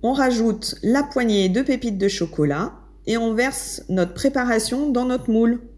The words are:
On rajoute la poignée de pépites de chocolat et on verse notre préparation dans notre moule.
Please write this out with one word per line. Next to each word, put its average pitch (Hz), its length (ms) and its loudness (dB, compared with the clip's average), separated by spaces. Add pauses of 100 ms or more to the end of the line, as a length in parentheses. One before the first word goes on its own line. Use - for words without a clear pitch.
On 247 120 2
rajoute 240 680 0
la 262 200 2
poignée 214 480 2
de 208 100 2
pépites 247 380 -2
de 196 100 2
chocolat 160 720 -2 (260)
et 226 120 0
on 226 160 0
verse - 560 -2
notre 180 240 0
préparation 254 760 0
dans 247 160 0
notre 254 260 -2
moule. 226 300 2 (180)